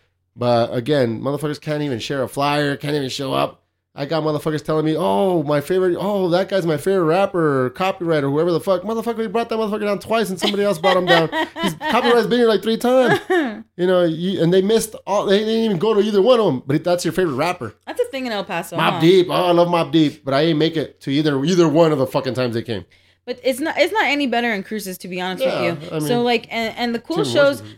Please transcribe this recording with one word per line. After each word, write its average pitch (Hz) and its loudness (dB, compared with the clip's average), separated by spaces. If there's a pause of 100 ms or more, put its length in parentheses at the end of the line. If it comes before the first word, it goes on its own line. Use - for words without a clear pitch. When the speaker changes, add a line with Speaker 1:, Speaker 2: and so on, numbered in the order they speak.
(340)
Speaker 1:
But 120 0
again, 123 0
motherfuckers 143 -6
can't 151 -6
even 135 -4
share 139 -6
a 117 -4
flyer, 143 0
can't 147 -4
even 135 -4
show 135 -6
up. 139 -4 (300)
I 143 -8
got 156 -2
motherfuckers 151 -2
telling 156 -2
me, 156 0
"Oh, 190 0
my 147 0
favorite, 185 0
oh, 190 -2
that 180 0
guy's 190 0
my 160 0
favorite 185 0
rapper 160 2
or 123 -2
copyright 170 -2
or 139 0
whoever 165 2
the 160 0
fuck." 180 0
Motherfucker, 226 -4
he 226 -4
brought 226 -2
that 226 -4
motherfucker 214 -2
down 202 -2
twice 214 -2
and 185 -6
somebody 202 0
else 202 0
brought 185 4
him 180 0
down. 165 4
Speaker 2:
<laughs> 320 -4
Speaker 1:
His 330 -2
copyright's 240 2
been 233 2
here, 240 4
like, 220 2
three 220 -2
times. 254 2
Speaker 2:
<laughs> 247 -2 (140)
Speaker 1:
You 175 0
know, 185 4
you, 170 0
and 170 4
they 190 6
missed 214 0 (100)
all, 190 0
they 202 4
didn't 220 0
even 208 0
go 214 2
to 202 4
either 202 2
one 240 6
of 208 2
them. 127 0
But 151 0
that's 175 0
your 160 -2
favorite 175 0
rapper. 135 -4 (100)
Speaker 2:
That's - -4
a 480 0
thing 262 -8
in 233 -6
El 202 -4
Paso, 175 -8
Speaker 1:
Mobb 165 0
Speaker 2:
huh? 170 -4
Speaker 1:
Deep. 170 6
Oh, - -6
I 175 2
love 170 4
Mobb 165 0
Deep. 151 2
But 135 -2
I 139 2
ain't 160 2
make 160 0
it - -6
to 139 -4
either, 143 0
either 170 4
one 156 4
of 143 0
the 131 0
fucking 131 -4
times 120 -2
they 117 -4
came. 101 -8 (440)
Speaker 2:
But 247 -8
it's 247 0
not, 320 -4
it's 311 2
not 427 0
any 285 -2
better 240 -2
in 190 -6
cruises, 196 -10
to - -16
be 180 -8
honest 185 -6
with - 0
Speaker 1:
Yeah, - -4 (120)
Speaker 2:
you. - -8 (160)
Speaker 1:
I 156 -4
Speaker 2:
So, 190 0
Speaker 1:
mean, 240 0
Speaker 2:
like, 240 0
and, 220 -6
and 233 -4
the 233 -4
cool 339 -4
Speaker 1:
it's - -2
even 117 2
Speaker 2:
shows, 277 0
Speaker 1:
worse. - -18